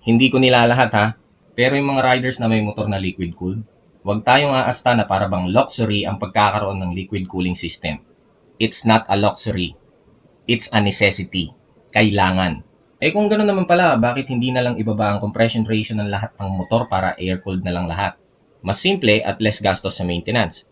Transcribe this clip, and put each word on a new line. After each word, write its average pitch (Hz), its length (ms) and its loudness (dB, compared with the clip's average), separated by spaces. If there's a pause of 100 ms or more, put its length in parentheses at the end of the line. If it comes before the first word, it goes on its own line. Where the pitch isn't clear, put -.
Hindi 123 320 4
ko 131 80 4
nilalahat 123 560 4
ha, 104 100 4 (460)
pero 127 240 0
yung 139 160 -2
mga 135 100 0
riders 127 380 0
na 117 80 0
may 113 160 2
motor 107 240 -4
na 101 80 -2
liquid 92 400 -6
cooled, 95 260 -6 (380)
wag 104 240 -4
tayong 135 320 4
aasta 123 400 0
na 104 80 2
para 98 240 0
bang 92 240 -2
luxury 107 500 0
ang 95 160 -6
pagkakaroon 101 640 -2
ng 87 140 -6
liquid 95 340 -8
cooling 90 240 -2
system. 80 480 -6 (560)
It's - 240 0
not 113 240 2
a 101 80 0
luxury. 101 640 -2 (720)
It's 117 240 0
a 107 80 4
necessity. 95 720 0 (400)
Kailangan. 92 720 0 (340)
Eh 160 160 0
kung 208 160 2
gano'n 208 160 2
naman 190 160 0
pala, 175 320 4
bakit 120 320 0
hindi 127 240 -2
na 127 80 0
lang 123 160 -2
ibaba 107 400 -2
ang 101 80 -6
compression 110 400 0
ratio 107 320 -2
ng 104 160 -4
lahat 101 240 -8
ng 98 160 -6
motor 104 320 0
para 95 320 -2
air-cooled 92 480 -4
na 90 80 -2
lang 87 160 -4
lahat? 90 240 -4 (480)
Mas 95 160 -2
simple 120 480 2
at 98 160 -4
less 107 160 0
gastos 98 400 -2
sa 92 80 -4
maintenance. 87 680 -4